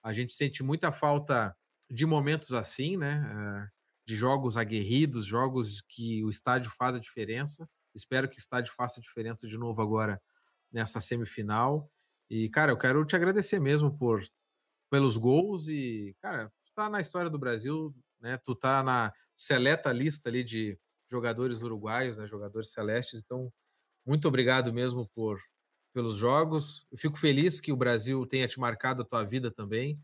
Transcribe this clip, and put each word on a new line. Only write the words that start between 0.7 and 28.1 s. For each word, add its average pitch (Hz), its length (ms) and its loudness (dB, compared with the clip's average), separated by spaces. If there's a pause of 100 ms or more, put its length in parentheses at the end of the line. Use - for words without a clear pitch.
falta 147 640 2 (320)
de 131 160 0
momentos 151 480 2
assim, 139 440 -2
né? 104 720 -4
É, - 160 -20 (220)
de 110 120 -6
jogos 127 400 2
aguerridos, 113 680 2
jogos 117 640 0
que 113 380 -4
o 107 40 0
estádio 123 400 0
faz 127 240 -2
a 123 60 -4
diferença. 127 680 -6 (300)
Espero 135 320 0
que - 80 -10
o - 20 -18
estádio 123 360 -4
faça 123 260 -2
a - 20 -16
diferença 113 460 -8
de 107 100 -8
novo 117 240 -2
agora 107 400 0 (500)
nessa 113 280 -2
semifinal. 120 880 0 (400)
E, 110 200 0
cara, 151 220 4
eu 117 60 4
quero 139 280 4
te 151 100 0
agradecer 190 460 2
mesmo 147 360 4
por, 113 240 2 (720)
pelos 139 240 6
gols 156 540 2
e, 117 500 -4
cara, 135 300 -6 (160)
tu - 100 -20
tá 214 140 -2
na 208 100 -2
história 175 300 -2
do 151 100 -4
Brasil, 135 560 -2 (240)
né? 123 240 -6
Tu 127 120 -4
tá 135 280 2
na 120 300 2 (200)
seleta 139 600 2
lista 143 340 -2
ali 123 160 -2
de 110 340 -6 (320)
jogadores 120 520 -2
uruguaios, 113 560 -4
né? 107 100 -12
Jogadores 104 460 -8
celestes. 110 500 -4
Então, 127 300 -8 (520)
muito 147 220 2
obrigado 127 460 4
mesmo 123 420 -2
por, 107 240 -4 (540)
pelos 113 240 -2
jogos. 147 720 2
Eu 123 60 -12
fico 151 200 -2
feliz 151 440 4
que 151 100 -4
o 131 60 0
Brasil 123 500 2